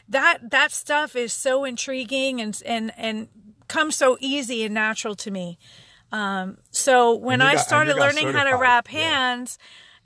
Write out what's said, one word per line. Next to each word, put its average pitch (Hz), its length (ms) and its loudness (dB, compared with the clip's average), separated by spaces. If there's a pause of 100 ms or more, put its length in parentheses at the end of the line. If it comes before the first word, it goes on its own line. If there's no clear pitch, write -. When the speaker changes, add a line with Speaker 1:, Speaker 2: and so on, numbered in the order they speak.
Speaker 1:
that, 269 420 0
that 285 200 2
stuff 294 440 -4
is 240 180 -4
so 269 320 0
intriguing 262 760 -4
and, 214 240 -6
and, 220 320 -4
and 220 300 -8 (400)
comes 311 280 -2
so 254 240 2
easy 262 440 -4
and 214 100 -6
natural 214 420 -4
to 202 160 -10
me. 175 260 -8 (540)
Um, 196 460 -6 (120)
so 247 460 4
when 254 260 0
Speaker 2:
And - 20 6
you 262 40 6
Speaker 1:
I 277 60 6
Speaker 2:
got, - 60 4
and - 80 2
Speaker 1:
started 302 260 2
Speaker 2:
you 269 40 2
got 285 80 4
Speaker 1:
learning 285 280 0
how 285 100 2
to 277 80 2
Speaker 2:
certified. 254 100 2
Speaker 1:
wrap 247 300 4
Speaker 2:
Yeah. 294 80 -6
Speaker 1:
hands 254 580 -2 (480)